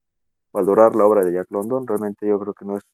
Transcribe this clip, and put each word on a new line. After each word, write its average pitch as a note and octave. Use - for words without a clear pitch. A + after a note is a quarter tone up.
valorar G#2+
la G#2
obra G#2
de F2+
Jack F2+
London, A#2
realmente G#2
yo G#2
creo G2+
que -
no G2+
es, G2+